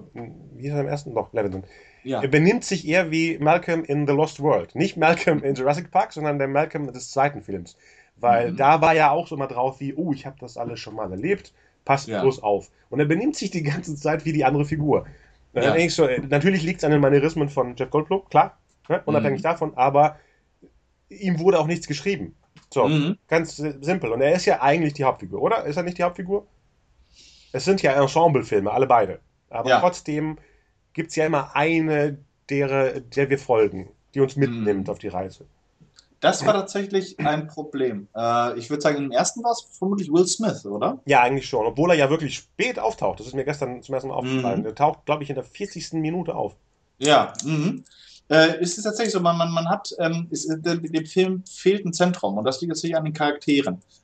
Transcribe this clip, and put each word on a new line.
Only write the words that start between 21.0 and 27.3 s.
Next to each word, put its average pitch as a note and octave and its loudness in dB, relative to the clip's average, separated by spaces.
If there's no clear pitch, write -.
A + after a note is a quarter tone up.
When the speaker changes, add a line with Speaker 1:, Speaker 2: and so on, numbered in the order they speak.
Speaker 1:
ihm F#3+ -2
wurde F#3 4
auch D#3 2
nichts E3+ -4
geschrieben. C#3+ -6
So, A#2+ 4
Speaker 2:
Mhm. D#3 0
Speaker 1:
ganz D#3+ 0
si-, D3 -6
simpel. D3+ -2
Und A#2 -2
er D3 4
ist F#3 -2
ja F#3 2
eigentlich D3 2
die C#3+ -4
Hauptfigur, G2 -2
oder? E3+ 0
Ist D3 -4
er F3+ -2
nicht F3 -6
die F3 0
Hauptfigur? F#3 -4